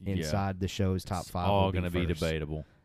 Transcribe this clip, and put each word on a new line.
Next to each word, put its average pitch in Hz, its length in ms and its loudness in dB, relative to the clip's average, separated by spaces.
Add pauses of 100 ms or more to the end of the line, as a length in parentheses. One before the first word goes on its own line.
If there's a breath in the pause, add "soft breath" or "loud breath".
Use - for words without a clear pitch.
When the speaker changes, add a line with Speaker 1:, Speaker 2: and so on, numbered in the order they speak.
Speaker 1:
Yeah. 95 120 -2
Speaker 2:
inside 95 440 0
the 95 80 0
show's 95 360 0
top 90 180 -4
Speaker 1:
It's - 100 -12
Speaker 2:
five 87 160 0
Speaker 1:
all 98 180 6
Speaker 2:
will 95 60 2
be 92 80 0
Speaker 1:
gonna 90 100 0
be 90 160 0
Speaker 2:
first. 82 140 0
Speaker 1:
debatable. 78 460 -2 (200)